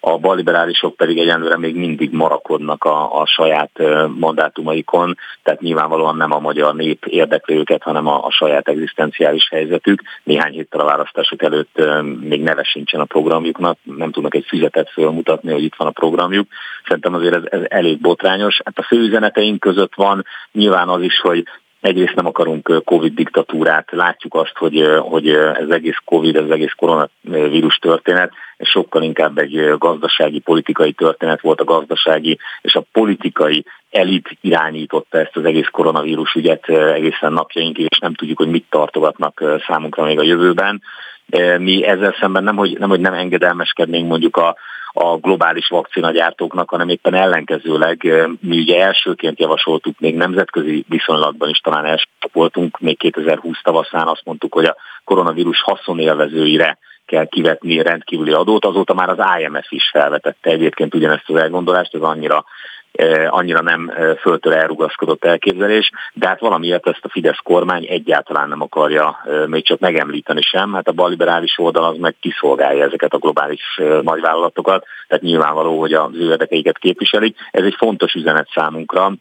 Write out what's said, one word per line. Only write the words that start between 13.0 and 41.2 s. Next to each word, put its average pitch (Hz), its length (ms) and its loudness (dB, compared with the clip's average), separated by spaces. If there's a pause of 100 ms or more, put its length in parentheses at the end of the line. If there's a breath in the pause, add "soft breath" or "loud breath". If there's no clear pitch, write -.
programjuknak, 82 720 0 (200)
nem 80 140 -6
tudnak 73 240 -4
egy 69 120 0
füzetet 80 420 0
fölmutatni, 80 600 -2
hogy 76 120 -2
itt 78 120 -4
van 78 120 -2
a 73 40 0
programjuk. 87 560 0 (420 loud breath)
Szerintem 90 240 0
azért 87 220 2
ez, 87 240 -4
ez - 100 -2
elég 85 320 2
botrányos. 95 640 2
Hát - 120 -8
a - 60 -6
fő 120 140 2
üzeneteink 107 640 2
között 95 360 0
van 98 300 0 (260 loud breath)
nyilván 92 380 2
az 90 120 0
is, 90 180 0
hogy 85 240 0 (380 loud breath)
egyrészt 90 340 2
nem 87 100 0
akarunk, 80 440 -2
ö, 82 100 4
covid 82 340 2
diktatúrát. 80 800 0
Látjuk 85 440 -2
azt, 78 220 0
hogy, 78 240 0
ö, 78 160 4
hogy, 76 300 0
ö, 78 280 4
ez 76 140 -4
egész 80 360 -2
covid, 80 300 2
ez 78 140 2
egész 78 280 0
koronavírus 78 1000 0
történet, 90 540 2 (260 loud breath)
ez - 100 -6
sokkal 82 360 0
inkább 78 340 0
egy, 73 200 -2
ö, 76 200 2
gazdasági, 78 600 0
politikai 80 520 0
történet 80 500 0
volt. - 200 2
A - 20 2
gazdasági 80 760 0 (240 loud breath)
és - 120 -2
a 80 180 0
politikai 80 760 0 (260 loud breath)
elit 92 500 0
irányította 78 800 -2
ezt 78 160 -2
az 78 100 -2
egész 80 260 2
koronavírus 78 640 0
ügyet, 80 360 0
ö, 78 220 4
egészen 80 420 -2
napjainkig, 80 560 -4
és - 100 0
nem 85 140 -4
tudjuk, 78 240 -6
hogy 80 120 0
mit 82 200 0
tartogatnak, 76 720 0
ö, 76 140 0 (120)
számunkra 78 360 -2
még 76 160 2
a 76 40 2
jövőben. 90 580 2 (480 loud breath)